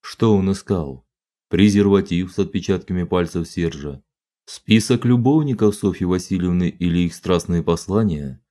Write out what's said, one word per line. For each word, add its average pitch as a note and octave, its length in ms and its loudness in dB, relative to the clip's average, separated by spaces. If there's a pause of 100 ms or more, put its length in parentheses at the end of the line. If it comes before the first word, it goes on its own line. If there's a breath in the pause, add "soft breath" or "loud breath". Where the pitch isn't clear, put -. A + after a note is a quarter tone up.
Что A2 340 0
он F#2+ 160 0
искал? D#2+ 540 -6 (440)
Презерватив G2 800 2
с - 80 -6
отпечатками F#2 640 -4
пальцев E2+ 440 -2
Сержа, C#2+ 540 -8 (440)
список A2+ 600 2
любовников B2 720 2
Софьи F#2 300 -2
Васильевны F2+ 640 0
или F2 300 -2
их F2 140 0
страстные F2 480 -2
послания E2 880 -2